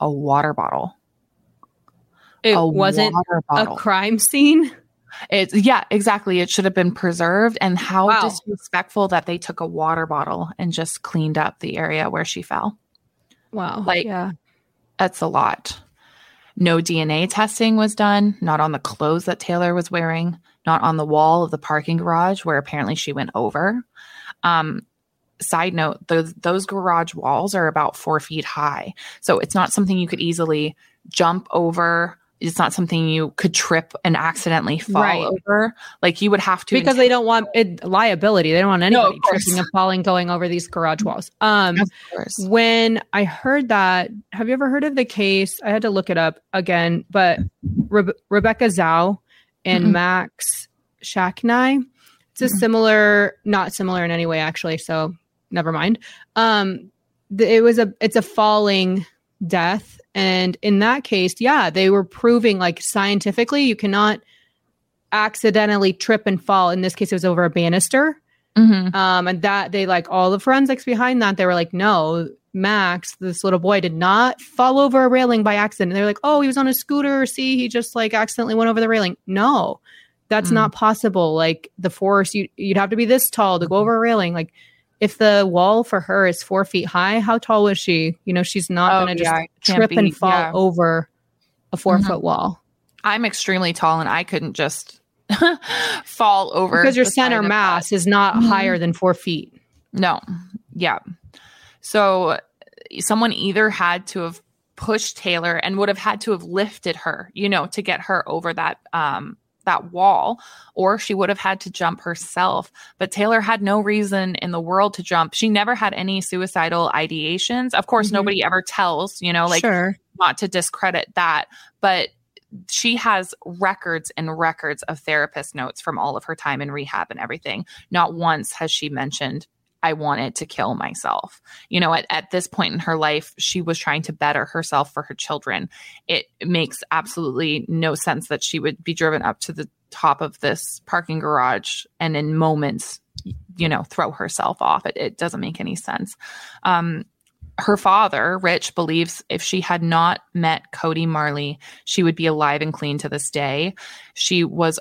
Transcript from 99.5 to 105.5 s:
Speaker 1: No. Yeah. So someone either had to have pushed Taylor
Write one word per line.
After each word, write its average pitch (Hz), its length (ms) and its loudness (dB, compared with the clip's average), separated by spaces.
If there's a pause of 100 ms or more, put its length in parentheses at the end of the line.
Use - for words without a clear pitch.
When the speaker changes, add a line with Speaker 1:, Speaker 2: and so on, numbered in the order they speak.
Speaker 1:
No. 190 280 0 (520)
Yeah. 165 280 -2 (800)
So 190 580 2 (600)
someone 220 320 0
either 208 380 0
had 180 380 -2
to 190 120 -8
have 170 200 -10 (360)
pushed - 400 -4
Taylor 170 400 -2